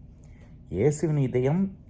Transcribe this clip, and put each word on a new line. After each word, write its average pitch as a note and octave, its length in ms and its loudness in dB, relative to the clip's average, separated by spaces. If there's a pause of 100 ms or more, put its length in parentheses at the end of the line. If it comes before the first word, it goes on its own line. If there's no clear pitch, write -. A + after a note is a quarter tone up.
(680)
இயேசுவின் D3 480 2
இதயம் C3+ 600 2 (140)